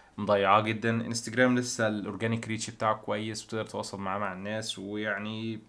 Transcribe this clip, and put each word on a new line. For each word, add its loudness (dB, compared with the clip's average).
مضيعاه 6
جدًا. 0
انستجرام 2
لسه 0
الاورجانيك -2
ريتش -4
بتاعه 2
كويس -4
وتقدر -4
تتواصل -8
معاه -2
مع -2
الناس، -6
ويعني -4